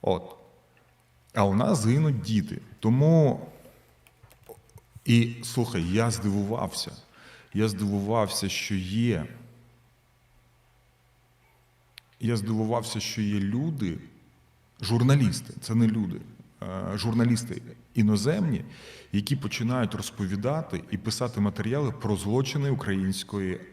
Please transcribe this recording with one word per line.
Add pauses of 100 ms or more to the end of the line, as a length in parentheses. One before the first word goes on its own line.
От. (960)
А
у
нас
гинуть
діти. (180)
Тому, (1600)
і, (100)
слухай,
я
здивувався. (640)
Я
здивувався,
що
є, (3000)
я
здивувався,
що
є
люди, (840)
журналісти,
це
не
люди, (400)
е,
журналісти (320)
іноземні, (460)
які
починають
розповідати
і
писати
матеріали
про
злочини
української (140)